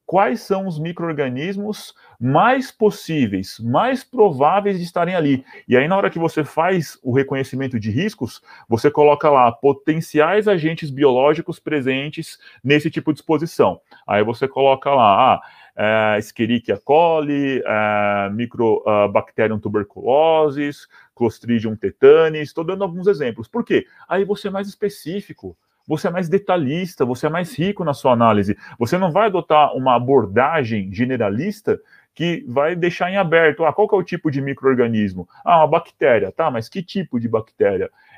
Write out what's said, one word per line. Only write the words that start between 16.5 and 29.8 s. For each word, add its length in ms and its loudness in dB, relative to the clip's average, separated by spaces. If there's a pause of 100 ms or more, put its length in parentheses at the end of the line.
coli, 800 0
é, 680 -2
micro, 560 -2
ah, 200 2
Bacterium 520 -2
tuberculosis, 1300 -2 (260)
Clostridium 640 -2
tetani, 640 4
estou 240 -8
dando 200 -6
alguns 220 -6
exemplos. 420 -4
Por 160 -8
quê? 220 0 (220)
Aí 180 -2
você 220 -6
é 40 -8
mais 160 -8
específico, 880 -10 (320)
você 200 -4
é 40 -2
mais 180 -4
detalhista, 720 -2
você 220 -4
é 40 0
mais 280 -6
rico 260 -4
na 120 -2
sua 160 0
análise. 440 4 (220)
Você 180 -2
não 160 0
vai 140 2
adotar 500 2
uma 200 2